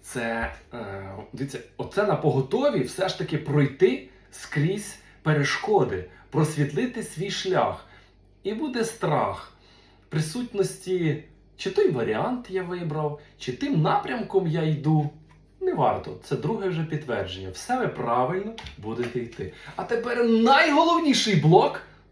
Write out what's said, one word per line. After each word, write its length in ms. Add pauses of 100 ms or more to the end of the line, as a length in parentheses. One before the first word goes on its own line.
Це, 500 (220)
е, 360 (220)
дивіться, 260 (180)
оце 300
на 100
поготові 680
все 260
ж 100
таки 200
пройти 680 (220)
скрізь 680 (240)
перешкоди, 800 (260)
просвітлити 720
свій 280
шлях. 560 (560)
І 120
буде 300
страх 680 (560)
присутності, 1160 (320)
чи 140
той 200
варіант 600
я 120
вибрав, 580 (180)
чи 140
тим 300
напрямком 640
я 160
йду. 480 (500)
Не 140
варто, 500
це 120
друге 320
вже 160
підтвердження. 680
Все 280
ви 100
правильно 680 (240)
будете 400
йти. 340 (240)
А 80
тепер 400
найголовніший 1120
блок 460 (300)